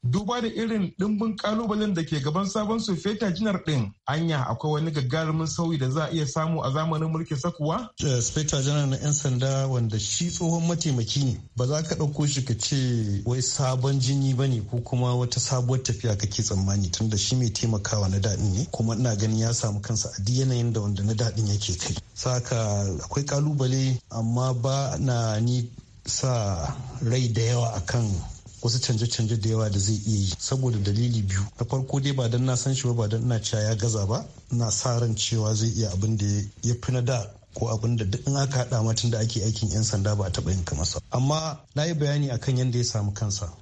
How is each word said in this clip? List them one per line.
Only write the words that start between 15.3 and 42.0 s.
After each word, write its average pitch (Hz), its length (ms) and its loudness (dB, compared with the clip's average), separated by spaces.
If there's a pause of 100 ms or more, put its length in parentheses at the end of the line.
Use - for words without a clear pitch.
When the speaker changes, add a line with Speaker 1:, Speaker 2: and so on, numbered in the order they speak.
Speaker 2:
sabuwar 127 440 0
tafiya 107 320 0
kake 101 280 -2
tsammani, 98 480 0
tunda 110 260 0
shi - 180 0
mai 123 140 2
taimakawa 104 600 0
na 95 100 2
daɗin 98 340 0
ne, 117 180 0
kuma 113 240 0
ina 117 200 2
ganin 110 240 2
ya 113 140 2
samu 104 280 0
kansa - 360 -2
a 98 40 -6
duk 117 140 2
yanayin 123 380 2
da 110 80 2
wanda 101 220 0
na 107 100 2
daɗin 110 340 0
yake 101 300 0
kai. - 180 -4 (200)
Saka 127 400 -2 (480)
akwai - 220 -2
ƙalubale, 135 760 2 (120)
amma 120 420 0
ba 135 460 0
na 117 400 2
ni 120 300 2 (360)
sa 104 680 0 (260)
rai 123 260 2
da 110 140 2
yawa 117 340 2
akan 110 340 0 (520)
wasu 120 180 0
canje-canje 113 600 0
da 110 80 2
yawa 110 200 2
da 98 100 2
zai 104 160 2 (100)
iya 107 140 2
yi, 95 180 2
saboda 127 400 0
dalili 110 440 2
biyu. 95 200 2 (180)
Na 120 60 0
farko 135 340 -2
dai, 139 140 0
ba 127 160 0
dan 123 160 2
na 131 100 2
san 135 200 0
shi 131 120 -2
ba, 120 60 2
ba 113 140 0
dan 113 160 0
ina 117 160 2
cewa 110 240 -2
ya 110 120 2
gaza 110 300 0
ba, 120 200 -2 (260)
ina 120 200 0
sa 120 280 0
ran 117 160 0
cewa 110 380 0
zai 110 220 2
iya 113 160 0
abin 107 260 0
da 101 80 0 (380)
ya 120 180 2
fi - 100 -2
na 127 100 0
da, 120 240 0 (280)
ko 117 140 -2
abin 113 300 0
da 110 80 0
duk 98 220 -2
in 139 100 2
aka 131 280 0
haɗa 113 180 0
ma 113 100 2
tun 120 160 0
da 117 100 0
ake 113 240 -2
aikin 107 280 0
yan 107 120 2
sanda 104 320 0
ba 98 100 0
a 92 40 -4
taɓa - 220 -2
yin 92 120 0
kamar 80 220 -2
sa. - 140 -4 (120)
Amma 147 480 0 (160)
na 147 80 0
yi 170 100 0
bayani 147 380 0